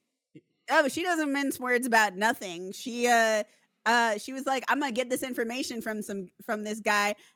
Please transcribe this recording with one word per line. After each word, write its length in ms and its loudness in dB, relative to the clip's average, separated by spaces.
Oh, 180 6
she 140 -4
doesn't 300 0
mince 260 -2
words 280 0
about 300 4
nothing. 540 -2
She, 380 -2
uh, 340 4
uh, 340 4
she 140 -10
was 140 -8
like, 220 0
"I'm 100 2
gonna 140 -2
get 180 -2
this 140 -2
information 580 -6
from 200 -6
some, 280 -8
from 180 -4
this 160 -6
guy," 380 2